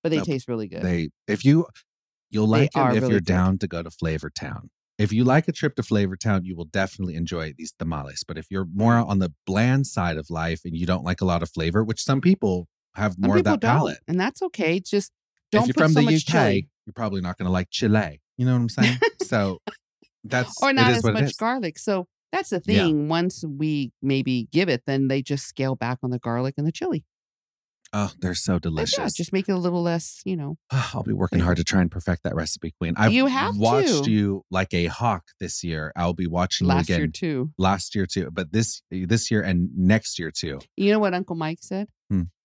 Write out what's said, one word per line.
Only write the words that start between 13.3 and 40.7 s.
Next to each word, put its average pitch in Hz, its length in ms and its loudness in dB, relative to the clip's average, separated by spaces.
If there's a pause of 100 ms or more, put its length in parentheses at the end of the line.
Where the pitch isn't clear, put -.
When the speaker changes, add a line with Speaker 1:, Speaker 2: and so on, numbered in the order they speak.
Speaker 2:
of - 20 8
Speaker 1:
people 104 140 2
Speaker 2:
that - 80 0
Speaker 1:
don't, 226 160 2
Speaker 2:
palate. 78 200 0 (100)
Speaker 1:
and 180 120 -2
that's 202 240 -4
okay. 180 320 -2
It's 190 160 -6
just 202 200 -2 (420)
Speaker 2:
If 208 60 6
Speaker 1:
don't 240 80 2
Speaker 2:
you're 247 60 0
Speaker 1:
put 311 120 4
Speaker 2:
from 160 80 6
Speaker 1:
so 151 80 6
Speaker 2:
the 143 40 6
Speaker 1:
much 156 80 4
Speaker 2:
U 160 140 4
K, 156 40 -2
Speaker 1:
chili. 135 380 2 (160)
Speaker 2:
you're 107 80 -16
probably 98 280 -4
not 87 160 -4
gonna 92 120 -2
like 92 220 0
chile. 104 500 2 (160)
You 123 80 0
know 127 80 4
what 123 80 4
I'm 117 80 0
saying? 123 300 2 (100)
Speaker 1:
<laughs> - 120 -6
Speaker 2:
So 98 380 0 (680)
that's, 123 360 -2
Speaker 1:
Or 269 100 2
Speaker 2:
it - 20 2
Speaker 1:
not 254 180 6
Speaker 2:
is 117 60 4
Speaker 1:
as 110 60 -2
Speaker 2:
what 113 80 4
it - 20 0
Speaker 1:
much 113 180 2
Speaker 2:
is. - 60 -12
Speaker 1:
garlic. 226 420 -4
So 190 280 -2 (260)
that's 381 160 -4
the 180 160 -2
Speaker 2:
Yeah. 208 180 4
Speaker 1:
thing. 151 240 2
Once 170 380 -2
we 147 460 -2 (100)
maybe 131 500 0
give 180 180 2
it, 120 160 0
then 135 220 0
they 135 140 0
just 135 260 -6
scale 135 280 -4
back 120 280 -4
on 127 80 -4
the 123 80 -4
garlic 123 380 -2
and 147 100 -2
the 165 40 0
chili. 330 340 -6 (880)
Speaker 2:
Oh, 101 260 -2
they're 90 160 -2
so - 180 -2
Speaker 1:
But 85 120 -2
yeah, 85 40 0
Speaker 2:
delicious. 78 440 -2
Speaker 1:
just - 200 -6
make 190 160 -2
it - 20 0
a 185 60 0
little 175 240 -2
less, 170 420 -4
you 190 140 -4
know, 147 260 -8
Speaker 2:
<sighs> - 80 -10 (220)
I'll - 100 -4
be 113 80 -4
working 95 280 0
Speaker 1:
flavor. 82 60 4
Speaker 2:
hard 87 120 2
to 85 80 0
try 95 160 2
and 87 100 2
perfect 90 320 -4
that 78 120 -4
recipe, 82 440 -6
Queen. 85 160 -4
I've 110 160 4
Speaker 1:
You 262 140 4
have 262 320 0
Speaker 2:
watched 143 480 2
Speaker 1:
to. 117 60 2
Speaker 2:
you 101 380 0
like 92 240 -2
a 87 120 2
hawk 98 380 -2 (180)
this 87 220 -8
year. 78 340 -6
I'll 87 160 0
be 87 140 -4
watching 90 400 0
you 90 60 4
Speaker 1:
Last 82 160 0
year 87 100 2
Speaker 2:
again 78 120 -2
Speaker 1:
too. 151 460 -4
Speaker 2:
last 95 380 0
year 95 100 0
too, 85 260 -4
but 85 220 -8
this, 113 280 0 (100)
this 92 380 -2
year 107 120 2
and 90 340 0
next 95 440 2
year 80 120 -6
too. 71 280 -6 (180)